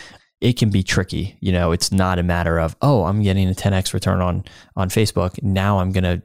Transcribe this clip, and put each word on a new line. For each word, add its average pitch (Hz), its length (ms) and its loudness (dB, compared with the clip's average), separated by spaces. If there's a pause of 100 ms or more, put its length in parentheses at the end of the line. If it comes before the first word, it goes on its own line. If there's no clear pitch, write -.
(420)
it 120 160 2
can 113 100 2
be 98 140 2
tricky. - 580 -4
You 95 120 0
know, 87 200 2
it's - 180 -2
not 92 280 0
a 87 40 -2
matter 85 360 0
of, 80 240 -2
"Oh, 135 220 2
I'm 104 180 0
getting 95 260 2
a 90 60 0
ten - 180 -2
X 92 220 -2
return 95 260 0
on, 90 240 -2 (320)
on 95 140 -2
Facebook. 98 520 0
Now 98 360 2
I'm 92 140 0
gonna 90 320 0